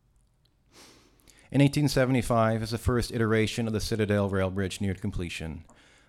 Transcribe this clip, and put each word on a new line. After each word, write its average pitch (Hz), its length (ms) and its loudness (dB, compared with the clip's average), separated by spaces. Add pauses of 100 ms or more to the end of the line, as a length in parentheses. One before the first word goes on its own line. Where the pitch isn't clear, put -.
(1500)
In 127 100 4
eighteen 143 260 4
seventy-five, 117 760 2
as 110 80 -6
the 117 80 -4
first 120 320 0
iteration 110 560 0
of 110 60 -2
the 104 60 -2
Citadel 104 480 0
Rail 95 220 0
Bridge 92 320 -4
neared 98 200 -4
completion, 85 640 -8 (440)